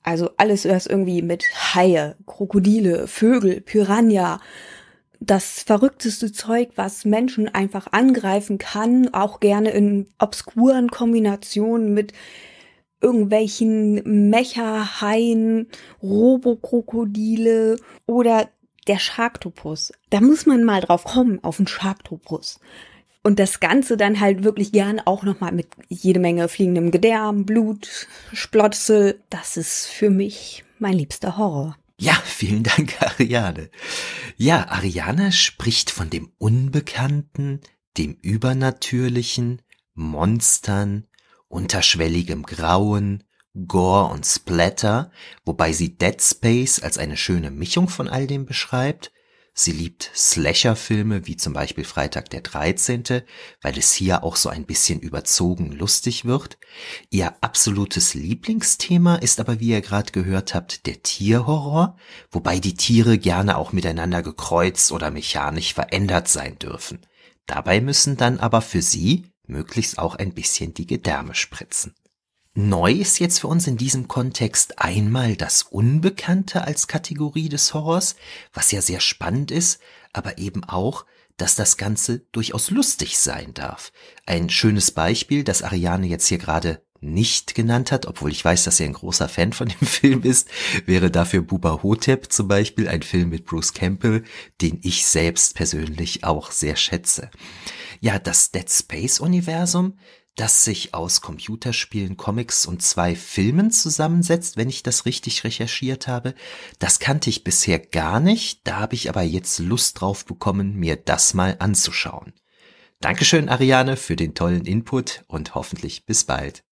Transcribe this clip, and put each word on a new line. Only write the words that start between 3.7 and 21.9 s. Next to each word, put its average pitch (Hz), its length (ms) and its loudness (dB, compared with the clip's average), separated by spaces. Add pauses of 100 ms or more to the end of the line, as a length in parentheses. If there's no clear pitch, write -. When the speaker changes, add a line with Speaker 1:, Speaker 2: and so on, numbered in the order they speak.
Speaker 1:
das - 440 0
verrückteste 220 680 0
Zeug, 240 440 -2
was 196 300 -6
Menschen 220 480 2
einfach 196 380 -4
angreifen 208 680 2
kann, 240 560 2
auch 202 260 -2
gerne 208 320 4
in 202 360 2 (100)
obskuren 240 720 2
Kombinationen 220 1040 0
mit 208 200 0 (880)
irgendwelchen 214 1300 2
Mecha-Haien, 226 1400 0 (340)
Robokrokodile 226 1800 2 (280)
oder 233 440 4 (380)
der 196 120 2
Sharktopus. - 920 -6 (180)
Da 202 120 4
muss 294 240 6
man 254 180 6
mal 202 180 6
drauf 175 220 2
kommen, 247 400 2
auf 160 140 -4
den 196 100 2
Sharktopus. - 920 -8 (600)